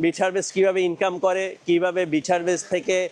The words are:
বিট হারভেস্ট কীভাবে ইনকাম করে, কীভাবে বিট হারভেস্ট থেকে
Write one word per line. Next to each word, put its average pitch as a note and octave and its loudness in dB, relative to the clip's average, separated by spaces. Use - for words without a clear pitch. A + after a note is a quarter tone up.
বিট E3 0
হারভেস্ট F#3 0
কীভাবে F#3+ 4
ইনকাম F3+ 0
করে, F#3+ 0
কীভাবে F3 2
বিট D3+ 0
হারভেস্ট F3 0
থেকে F#3 0